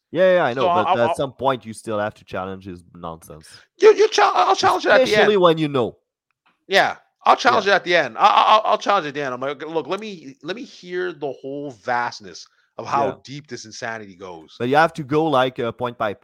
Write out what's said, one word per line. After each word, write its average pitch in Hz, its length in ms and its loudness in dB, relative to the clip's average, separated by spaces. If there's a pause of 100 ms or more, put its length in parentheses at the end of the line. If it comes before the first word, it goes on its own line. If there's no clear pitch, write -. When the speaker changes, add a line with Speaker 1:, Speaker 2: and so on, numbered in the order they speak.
(120)
Speaker 1:
Yeah, 180 240 4
yeah, 175 80 2
I 123 100 0
Speaker 2:
So 135 60 -2
Speaker 1:
know, 120 80 2
but - 180 2
Speaker 2:
I, 180 80 2
I, 120 120 2
Speaker 1:
at 120 40 0
Speaker 2:
I - 40 -2
Speaker 1:
some 143 180 -6
point, 127 340 -2
you 113 60 -12
still 107 260 -6
have 104 160 -4
to - 100 -20
challenge 95 420 -10
his 87 180 -14 (100)
nonsense. 82 540 -14 (300)
Speaker 2:
You, 427 160 8
you 403 160 4
chal-, - 220 2
I'll 370 220 2
challenge 381 320 0
it 359 60 2
at 202 60 6
the 208 120 4
Speaker 1:
Especially 208 240 4
Speaker 2:
end. 196 80 4
Speaker 1:
when 165 160 4
you 156 80 -2
know. 127 320 -2 (720)
Speaker 2:
Yeah, 156 280 2 (280)
I'll 226 120 6
challenge 240 300 2
Speaker 1:
Yeah. 202 60 4
Speaker 2:
it 190 40 6
at 175 80 0
the 175 120 2
end. 131 220 0
I, 175 80 4
I, 214 380 6
I'll 208 140 2
challenge 202 280 0
it 147 40 -8
at 131 40 -10
the 147 80 -6
end. 131 120 -6
I'm 123 60 -8
like, 139 260 -6
"Look, 156 200 -4
let 185 140 -6
me, 165 420 -14
let 175 140 -10
me 247 80 -14
hear 180 480 -10
the 147 200 -8
whole 139 380 -12
vastness 117 760 -8 (320)
of 117 80 -12
how 139 200 0
Speaker 1:
Yeah. 131 80 -4 (100)
Speaker 2:
deep 143 240 -16
this 123 160 -12
insanity 110 520 -12
goes." 87 420 -18
Speaker 1:
But 123 100 -4
you 135 80 2
have 165 180 4
to 160 100 -10
go, 151 220 0
like, 131 320 0
uh, 117 140 -4
point 120 260 -8
by, 107 260 -4